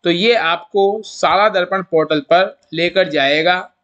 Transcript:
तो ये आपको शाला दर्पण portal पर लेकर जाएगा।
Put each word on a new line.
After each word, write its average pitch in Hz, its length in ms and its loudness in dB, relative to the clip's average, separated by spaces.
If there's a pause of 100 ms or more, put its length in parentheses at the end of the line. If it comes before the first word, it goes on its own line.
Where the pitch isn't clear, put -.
तो 180 60 0
ये 202 240 2
आपको 196 680 -2
शाला 190 460 0
दर्पण 190 340 -2
portal 156 380 0
पर 185 400 0 (120)
लेकर 170 360 0
जाएगा। 156 640 0 (100)